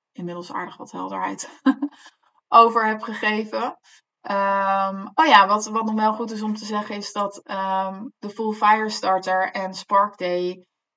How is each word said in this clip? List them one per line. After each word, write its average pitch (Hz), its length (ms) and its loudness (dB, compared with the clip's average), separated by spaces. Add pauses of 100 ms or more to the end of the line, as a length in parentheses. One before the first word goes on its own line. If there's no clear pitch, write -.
(120)
inmiddels 175 420 -10
aardig 180 240 -10
wat - 140 -16
helderheid 190 720 -8
<laughs> 285 280 -2 (560)
over 226 400 6
heb 214 140 -2
gegeven. 220 800 -4 (420)
Ehm, 196 920 0
oh 320 120 4
ja, 208 220 8
wat, 214 180 2
wat 220 200 -2
nog 214 100 -2
wel 214 180 2
goed 226 180 -6
is 214 100 -8
om 214 140 -4
te 214 100 -10
zeggen 214 300 -4
is 202 160 -10
dat, 202 320 -4
ehm, 190 600 -4 (140)
de 208 100 -10
Full 214 240 -4
Fire 214 360 4
Starter 190 640 0
en 190 220 -6
Spark 202 440 0
Day, 180 500 -4 (300)